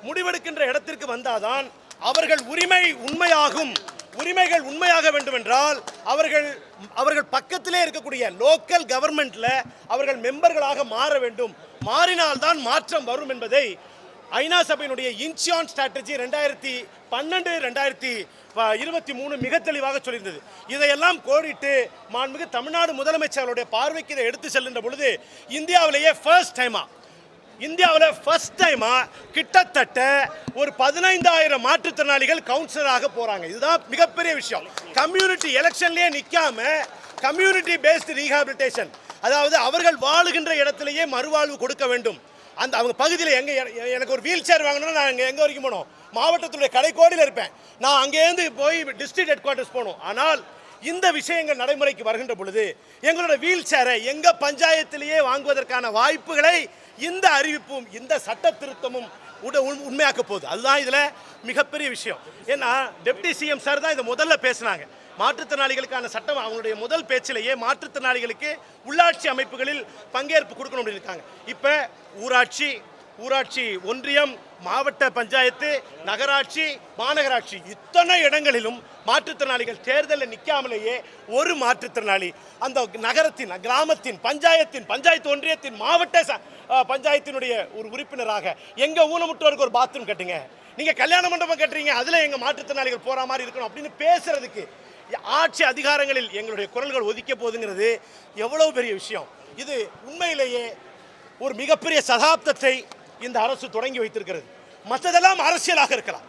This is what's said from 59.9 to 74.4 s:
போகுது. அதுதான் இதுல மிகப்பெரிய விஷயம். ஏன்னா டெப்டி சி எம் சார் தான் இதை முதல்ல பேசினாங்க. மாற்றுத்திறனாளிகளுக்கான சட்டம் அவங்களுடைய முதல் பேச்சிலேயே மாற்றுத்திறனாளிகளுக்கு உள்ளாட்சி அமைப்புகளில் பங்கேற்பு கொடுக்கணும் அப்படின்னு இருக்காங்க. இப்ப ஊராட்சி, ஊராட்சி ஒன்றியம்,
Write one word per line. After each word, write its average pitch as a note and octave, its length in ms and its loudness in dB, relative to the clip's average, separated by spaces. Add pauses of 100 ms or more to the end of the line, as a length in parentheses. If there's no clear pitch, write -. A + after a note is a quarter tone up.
போகுது. G3 260 -6
அதுதான் B3+ 360 2
இதுல C4 160 2 (500)
மிகப்பெரிய D4 400 -2
விஷயம். G#3 320 -8 (320)
ஏன்னா C4 180 -2 (320)
டெப்டி E4+ 280 -2
சி D4+ 220 -6
எம் - 140 -6
சார் C#4+ 160 0
தான் D#4 120 0
இதை B3+ 120 -6
முதல்ல D4+ 300 2 (100)
பேசினாங்க. G3+ 380 -2 (340)
மாற்றுத்திறனாளிகளுக்கான C4 920 -2
சட்டம் C4 280 -4
அவங்களுடைய A3 340 -6
முதல் C4 360 -4
பேச்சிலேயே B3 500 -2
மாற்றுத்திறனாளிகளுக்கு B3+ 880 -4 (400)
உள்ளாட்சி E4 380 4
அமைப்புகளில் C4 520 -4 (360)
பங்கேற்பு D4 400 0
கொடுக்கணும் C4 260 -8
அப்படின்னு G#3 180 -8
இருக்காங்க. F3 240 -12 (300)
இப்ப C#4 180 0 (520)
ஊராட்சி, B3+ 460 2 (540)
ஊராட்சி C4 400 -2 (260)
ஒன்றியம், C#4 440 0 (320)